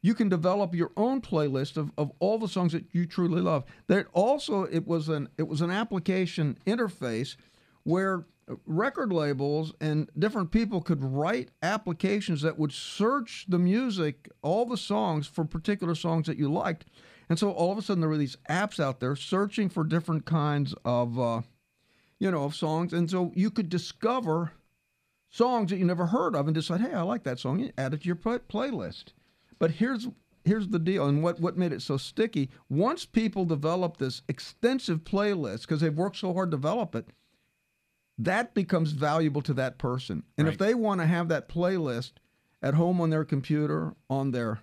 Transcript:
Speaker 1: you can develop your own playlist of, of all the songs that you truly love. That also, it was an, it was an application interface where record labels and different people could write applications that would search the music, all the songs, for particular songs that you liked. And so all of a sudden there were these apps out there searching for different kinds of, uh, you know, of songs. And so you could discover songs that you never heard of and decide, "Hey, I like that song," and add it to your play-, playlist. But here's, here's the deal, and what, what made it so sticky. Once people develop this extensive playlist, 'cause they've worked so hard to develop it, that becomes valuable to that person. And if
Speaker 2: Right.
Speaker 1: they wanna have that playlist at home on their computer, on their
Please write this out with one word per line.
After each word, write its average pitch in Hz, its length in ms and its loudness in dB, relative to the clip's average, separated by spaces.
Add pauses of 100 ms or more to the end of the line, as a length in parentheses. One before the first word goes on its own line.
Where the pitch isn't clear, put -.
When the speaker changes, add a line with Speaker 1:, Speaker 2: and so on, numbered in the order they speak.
Speaker 1:
you 214 100 4
can 214 160 2
develop 180 460 2
your 165 200 0
own 247 260 2
playlist 143 560 0
of, 151 200 -4
of 147 220 -2
all 202 180 2
the 226 100 -2
songs 175 260 0
that 165 180 -4
you 175 160 0
truly 170 340 0
love. 160 220 0 (240)
That 196 260 4
also, 220 520 2
it 165 200 -2
was 160 240 -2
an, 143 280 -2
it 156 100 -2
was 151 140 -2
an 175 100 0
application 185 960 -2
interface 175 720 -2 (460)
where 185 420 0 (400)
record 196 480 -2
labels 147 680 0
and 156 300 0 (100)
different 202 320 0
people 214 300 2
could 160 200 0
write 147 480 -2 (140)
applications 190 800 0
that 156 180 0
would 147 140 0
search - 760 -2
the 180 100 2
music, 180 720 0 (120)
all 196 240 2
the 233 120 -4
songs, 185 480 0
for 165 200 -2
particular 170 500 -2
songs 165 320 0
that 160 100 -4
you 143 140 0
liked. 165 340 -2 (440)
And 165 100 2
so 202 120 2
all 175 200 2
of 202 60 -2
a 220 40 -6
sudden 190 200 0
there 160 80 2
were 156 80 0
these 139 200 -2 (120)
apps 180 320 0
out 135 180 0
there 131 160 0
searching 196 540 0
for 160 160 0
different 160 400 0
kinds 147 580 0
of, 120 340 0
uh, 117 240 0 (800)
you 190 100 2
know, 156 140 0
of 147 120 -4
songs. 165 360 0
And 170 180 2
so 180 260 0
you 196 140 2
could 190 200 -2
discover 170 800 -2 (800)
songs 233 400 2
that 196 80 0
you 185 80 2
never 175 220 2
heard 247 280 2
of 143 120 2
and 160 60 2
decide, 165 280 0
"Hey, 269 120 -2
I 196 80 -2
like 202 220 -2
that 127 160 -4
song," 143 220 -2
and 269 160 -6
add 135 160 -2
it 151 80 -6
to - 60 -8
your 175 100 0
play-, 233 220 -2
playlist. 208 720 -6 (460)
But 160 120 4
here's, 240 360 0 (360)
here's 202 240 4
the 180 120 0
deal, 165 280 2
and 143 160 4
what, 170 160 0
what 170 180 0
made 175 140 2
it 104 100 -6
so 135 160 -2
sticky. 160 520 0 (200)
Once 220 360 0
people 202 400 2
develop 165 520 0
this 131 300 -4
extensive 185 760 -2
playlist, 185 640 -2
'cause 156 140 2
they've 160 160 2
worked 185 200 -2
so 185 160 -2
hard 185 180 0
to 151 60 0
develop 170 380 -2
it, 113 120 -6 (1120)
that 190 360 -2
becomes 165 380 2
valuable 147 500 0
to 139 140 -2
that 131 220 -2
person. 123 460 -4 (140)
And 151 100 4
if 156 60 2
Speaker 2:
Right. - 60 -8
Speaker 1:
they 214 160 4
wanna 202 320 2
have 170 220 2
that 160 200 0
playlist 165 640 -2 (480)
at 139 140 0
home 175 260 4
on 165 80 2
their 156 160 2
computer, 151 720 -2 (140)
on 135 220 0
their 113 320 -2